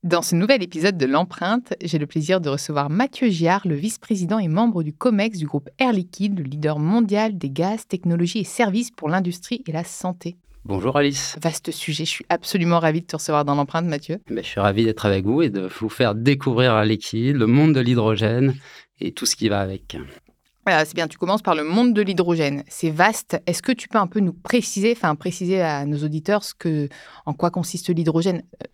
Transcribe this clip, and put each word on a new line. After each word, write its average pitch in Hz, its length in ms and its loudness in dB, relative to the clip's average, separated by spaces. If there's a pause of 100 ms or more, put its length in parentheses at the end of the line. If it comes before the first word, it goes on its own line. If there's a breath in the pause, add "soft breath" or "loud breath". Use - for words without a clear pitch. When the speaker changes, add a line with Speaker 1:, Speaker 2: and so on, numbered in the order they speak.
Speaker 1:
Dans 170 140 2
ce - 100 0
nouvel 208 300 2
épisode 180 340 -2
de 143 80 2
L'Empreinte, 180 760 -2
j'ai 160 160 -2
le 147 80 -2
plaisir 170 340 0
de 156 80 -2
recevoir 143 400 -4
Mathieu 240 400 0
Giard, 175 360 2
le 160 100 0
vice-président 190 640 -4
et 190 80 -2
membre 185 340 2
du 151 100 -4
comex 208 460 0
du 156 80 -2
groupe 143 320 -6
Air 254 160 2
Liquide, 190 460 -2
le 147 60 -4
leader 147 340 -2
mondial 208 580 2
des 139 140 -6
gaz, 180 360 -2
technologies 175 520 0
et 196 40 -2
services 220 460 -2
pour - 180 -8
l'industrie 180 600 -2
et - 40 -8
la 165 120 -4
santé. 175 540 -8 (280)
Speaker 2:
Bonjour 101 320 0
Alice. 143 420 0
Speaker 1:
Vaste 160 300 -4
sujet, 156 360 -6
je - 40 -4
suis - 200 -8
absolument 170 500 2
ravie 165 220 2
de 175 40 -14
te - 120 -8
recevoir 147 280 0
dans 143 80 0
L'Empreinte, 147 320 -2
Mathieu. 160 320 -4 (140)
Speaker 2:
Ben, 107 120 -4
je - 60 -10
suis - 100 -4
ravi 101 240 4
d'être 110 220 0
avec 95 200 2
vous 135 180 2
et 139 80 2
de 98 180 -4 (100)
vous 110 100 -4
faire 110 260 2
découvrir 127 560 2
Air 107 140 4
Liquide, 113 500 0
le 117 100 4
monde 143 300 6
de 131 40 4
l'hydrogène 120 760 2 (440 loud breath)
et 92 120 -4
tout - 160 -6
ce - 80 0
qui 113 120 -2
va 101 120 2
avec. 95 360 -6
Speaker 1:
Euh, - 920 -2
c'est 156 80 -16
bien, 165 140 -2
tu 151 100 -14
commences 196 240 0
par 180 140 2
le 151 80 -2
monde 220 320 2
de 208 80 4
l'hydrogène. 170 640 0
C'est - 240 -4
vaste. 180 560 0
Est-ce 175 160 -2
que - 80 0
tu - 160 -4
peux - 100 -2
un 202 80 4
peu 185 140 -4
nous 185 140 0
préciser, 233 640 0
enfin 160 200 0
préciser 180 460 -2
à 147 260 -2
nos 147 160 -2
auditeurs 156 400 0
ce - 100 -12
que, 151 360 -2 (360 loud breath)
en 151 80 -4
quoi 170 160 0
consiste 175 400 -4
l'hydrogène ? 165 540 0 (300)